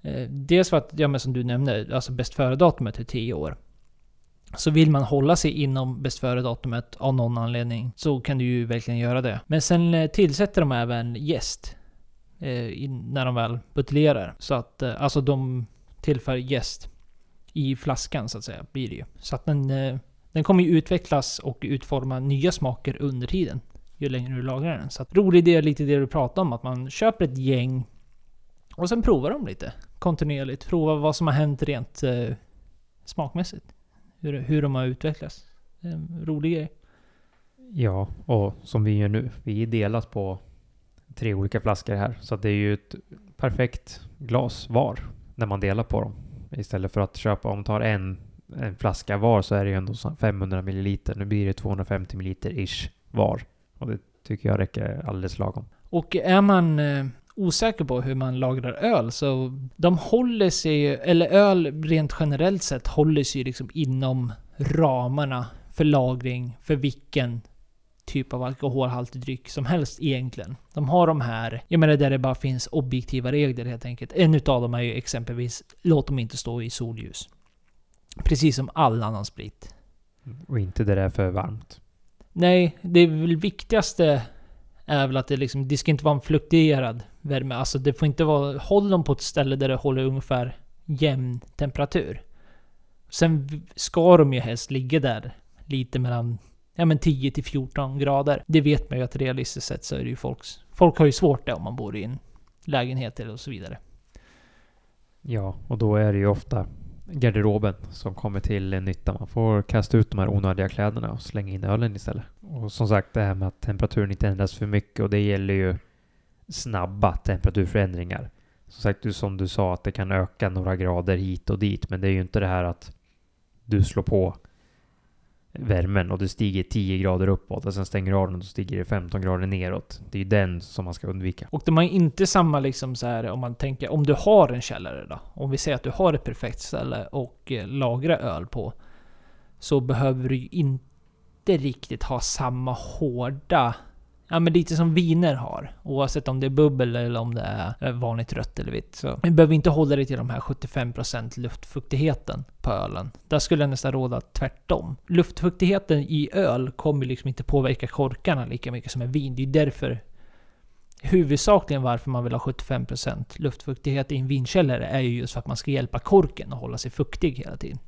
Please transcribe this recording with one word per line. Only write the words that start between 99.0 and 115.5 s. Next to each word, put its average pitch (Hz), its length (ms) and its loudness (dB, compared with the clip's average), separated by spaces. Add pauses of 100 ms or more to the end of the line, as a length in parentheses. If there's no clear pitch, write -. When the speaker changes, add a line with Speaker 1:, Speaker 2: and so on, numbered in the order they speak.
Speaker 1:
att 123 100 -10
realistiskt 131 520 -4
sett - 160 -8
så - 120 -6
är 131 80 -4
det 123 60 -6
ju 117 60 -6
folks... - 440 -10 (120)
Folk - 260 6
har 160 80 8
ju 143 60 6
svårt 143 340 2
där 127 100 -2
om 85 80 -10
man 98 120 -6
bor 107 200 -8
i 104 80 -6
en 117 160 -8 (460)
lägenhet 127 540 -4
eller 110 140 -10
och 117 60 -14
så - 120 -12
vidare. - 260 -12 (1400)
Speaker 2:
Ja, 101 340 -4 (120)
och 120 100 -4
då 107 180 2
är 107 180 4
det 101 60 2
ju 101 80 2
ofta 104 380 0 (460)
garderoben 107 640 2 (160)
som - 240 -10
kommer 98 240 -4
till 95 300 -2
nytta. 92 440 -2
Man 101 140 -8
får 110 340 4
kasta - 360 2
ut 113 140 4
de 101 80 -2
här 95 100 2
onödiga 98 400 0
kläderna 107 420 -2
och - 100 -8
slänga 98 320 -8
in 92 100 -6
ölen 107 320 0
istället. 110 280 -8 (180)
Och 123 300 -8
som 113 160 0
sagt, 101 260 2
det 110 80 0
här 95 120 0
med 95 140 -2
att - 140 -8
temperaturen 101 500 -2
inte 101 160 0
ändras 98 260 0
för - 120 -6
mycket, 104 340 -2
och 101 100 0
det 104 100 2
gäller 98 340 0